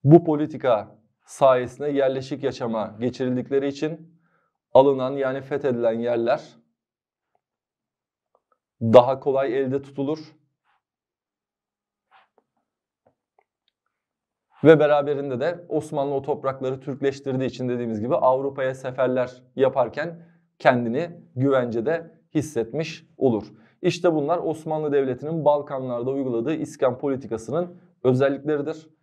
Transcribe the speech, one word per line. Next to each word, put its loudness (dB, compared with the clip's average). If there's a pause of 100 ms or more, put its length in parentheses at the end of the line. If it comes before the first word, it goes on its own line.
Bu 10
politika 0 (260)
sayesinde 2
yerleşik -2
yaşama -4
geçirildikleri -2
için -8 (580)
alınan 4
yani -4
fethedilen -2
yerler -2 (2250)
daha 8
kolay -2
elde -2
tutulur. -6 (4000)
Ve 10
beraberinde 0
de -4
Osmanlı -4
o -4
toprakları -6
Türkleştirdiği -4
için -6
dediğimiz -4
gibi -2
Avrupa'ya 0
seferler -4 (140)
yaparken -2 (360)
kendini 0 (160)
güvencede -2 (140)
hissetmiş -6 (100)
olur. 2 (380)
İşte 0
bunlar -2
Osmanlı -4
Devleti'nin -2
Balkanlarda -2
uyguladığı -2
iskan -2
politikasının -6 (240)
özellikleridir. 0